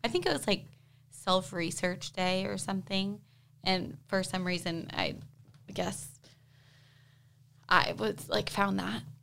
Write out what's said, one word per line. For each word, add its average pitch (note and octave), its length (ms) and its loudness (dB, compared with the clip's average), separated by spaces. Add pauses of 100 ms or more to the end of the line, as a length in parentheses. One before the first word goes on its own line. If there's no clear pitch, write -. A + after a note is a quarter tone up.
I A#3+ 40 2
think F4 200 2
it F4+ 60 4
was, - 120 0
like, - 220 2 (420)
self-research F3+ 1040 0
day F#3 320 2
or G3+ 140 -2
something, G3 600 -2 (440)
and F#3 340 0 (100)
for F#3+ 140 2
some F#3 240 -2
reason, F3 480 -2
I - 220 2 (580)
guess - 340 -2 (1600)
I E3+ 260 6
was, G#3+ 360 -2
like, G#3 200 0
found G3 300 2
that. G3 220 -4 (220)